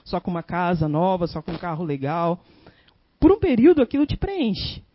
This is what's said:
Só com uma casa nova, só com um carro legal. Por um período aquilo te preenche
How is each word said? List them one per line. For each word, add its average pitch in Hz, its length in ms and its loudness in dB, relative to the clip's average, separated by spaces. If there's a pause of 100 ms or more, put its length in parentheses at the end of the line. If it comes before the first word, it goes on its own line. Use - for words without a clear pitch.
Só 180 160 -6
com 190 100 -6
uma 170 120 -6
casa 175 440 -2
nova, 175 400 0
só 156 140 -10
com 175 100 -12
um 160 60 -8
carro 170 260 -8
legal. 165 600 -4 (760)
Por 339 120 6
um 415 80 2
período 302 420 4
aquilo 285 240 2
te - 100 -4
preenche 339 680 -4 (140)